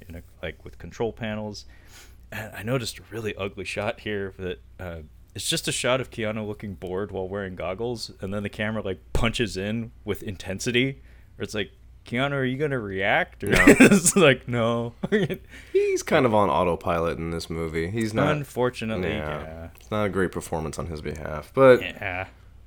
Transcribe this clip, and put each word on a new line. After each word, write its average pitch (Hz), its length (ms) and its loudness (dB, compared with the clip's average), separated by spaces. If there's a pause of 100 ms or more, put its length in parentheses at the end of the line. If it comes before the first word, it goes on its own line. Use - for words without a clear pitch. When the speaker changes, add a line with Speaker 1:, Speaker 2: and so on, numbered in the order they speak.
Speaker 1:
in 85 80 -14
a, 85 60 -12 (200)
like, 82 220 -10
with - 160 -16
control 107 320 -6
panels. 107 540 -8 (640)
And - 240 -12
I 95 80 -12
noticed 117 360 -4
a 90 120 -18
really 107 240 -6
ugly 98 300 -8
shot - 340 -6
here 98 400 -6
that, 92 200 -8 (200)
uh, 87 160 -10 (400)
it's - 140 -6
just - 180 -2
a 156 40 -2
shot 127 300 0
of - 80 -8
Keanu 107 380 -4
looking 104 260 -8
bored 92 380 -6
while 95 160 -4
wearing 95 280 -6
goggles, 107 560 -6 (100)
and 98 120 -6
then 104 80 -2
the 101 80 -6
camera, 107 320 -4
like, 95 180 -4 (140)
punches 110 440 0
in 110 340 -4 (120)
with 101 200 -4
intensity, 120 800 -2 (340)
where 107 80 -8
it's 104 100 -10
like, 104 180 -4 (340)
"Keanu, 135 260 -2
are 139 120 -2
you 127 140 -2
gonna 139 220 -2
react?" 104 640 0
Or - 40 -2
Speaker 2:
No. - 100 4
Speaker 1:
<laughs> - 100 10
it's 196 480 8
like, 151 320 6
"No." 117 460 0 (180)
<laughs> - 640 -4
Speaker 2:
He's 392 300 2
kind 151 220 4
of 110 80 6
on 101 160 6
autopilot 82 680 2
in 82 100 -4
this 82 200 -6
movie. 82 400 -2
He's 110 240 -2
not 107 220 2
Speaker 1:
Unfortunately, 113 760 -2
Speaker 2:
Yeah. 76 320 -4
Speaker 1:
yeah. 80 320 -14
Speaker 2:
It's - 160 -14
not 107 140 0
a 98 40 0
great 90 220 0
performance 78 480 -6
on 73 80 -6
his 78 140 -8
behalf, 76 520 -8
but 131 280 8
Speaker 1:
Yeah. 92 460 -6 (400)